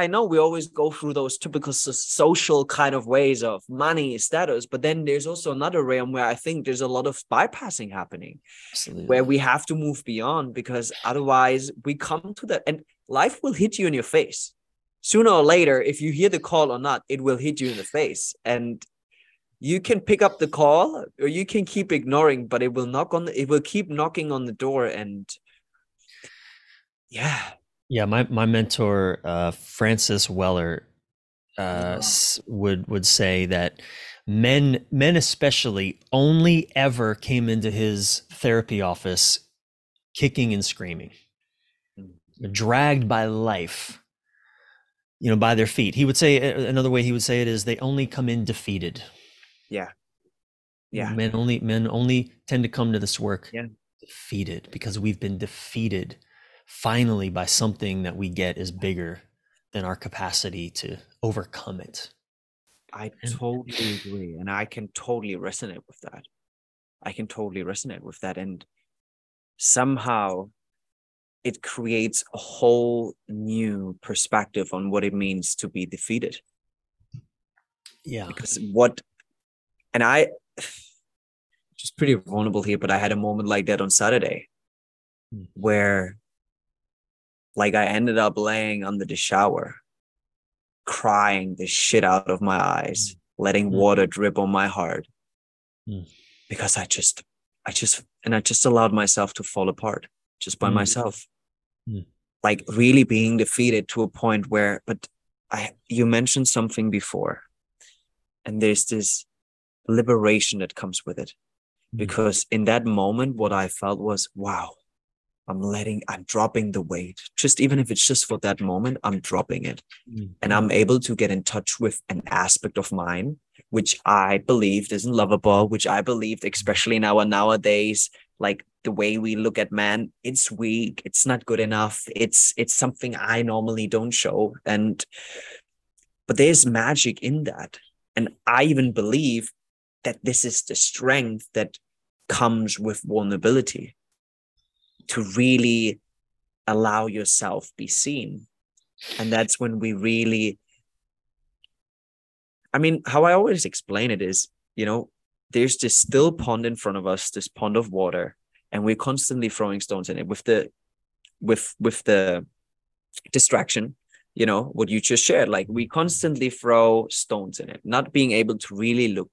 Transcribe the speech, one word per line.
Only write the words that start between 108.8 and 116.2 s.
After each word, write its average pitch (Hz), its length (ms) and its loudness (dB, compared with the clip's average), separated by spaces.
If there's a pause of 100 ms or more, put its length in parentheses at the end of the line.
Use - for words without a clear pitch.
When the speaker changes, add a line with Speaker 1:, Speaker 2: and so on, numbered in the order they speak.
Speaker 1:
this - 400 -4 (640)
liberation 110 720 2
that 92 160 -6
comes - 300 -8
with 85 120 -10
it. - 160 -12 (600)
Speaker 2:
Mm. 117 40 -8
Speaker 1:
Because 104 540 0
in 110 140 0
that 113 200 4
moment, 113 500 0
what 107 160 0
I 95 160 0
felt 101 320 -4
was, 104 360 -4
Wow, 98 400 -8 (760)
I'm 95 100 -6
letting, 104 460 -4
I'm 92 160 -10